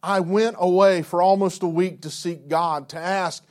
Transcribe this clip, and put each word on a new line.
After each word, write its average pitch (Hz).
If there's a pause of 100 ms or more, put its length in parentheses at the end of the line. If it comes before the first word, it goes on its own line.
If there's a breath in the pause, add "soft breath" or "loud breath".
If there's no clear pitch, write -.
I 190
went 214
away 180
for 175
almost 190
a 185
week 175
to 151
seek 151
God, 160
to 165
ask, 180